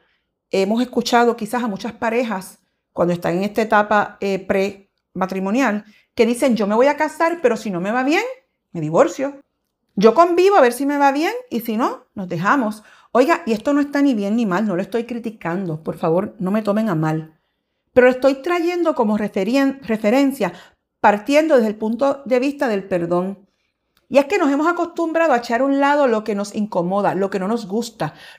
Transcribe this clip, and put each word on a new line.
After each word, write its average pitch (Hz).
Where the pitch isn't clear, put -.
hemos 196
escuchado 240
quizás 233
a 247
muchas 202
parejas, 226
cuando 175
están 170
en 190
esta 208
etapa, 214
eh, 196
prematrimonial, 196
que 190
dicen, 240
"Yo 202
me 214
voy 254
a 285
casar, 330
pero 220
si 220
no 175
me 196
va 254
bien, 339
me 170
divorcio. 269
Yo 220
convivo 359
a 330
ver 240
si 277
me 285
va 277
bien 330
y 233
si 220
no, 359
nos 190
dejamos". 208
Oiga, 311
y 226
esto 254
no 294
está 285
ni 277
bien 202
ni 233
mal, 196
no 185
lo 180
estoy 226
criticando, 196
por 185
favor, 180
no 185
me 214
tomen 208
a 170
mal. 156
Pero 254
lo 254
estoy 269
trayendo 349
como 214
referien-, 240
referencia, 220
partiendo 277
desde 220
el 208
punto 240
de 247
vista 277
del 196
perdón. 175
Y 262
es 277
que 403
nos 320
hemos 302
acostumbrado 330
a 240
echar 240
a 269
un 277
lado 285
lo 214
que 220
nos 202
incomoda, 190
lo 190
que 196
no 185
nos 214
gusta, 190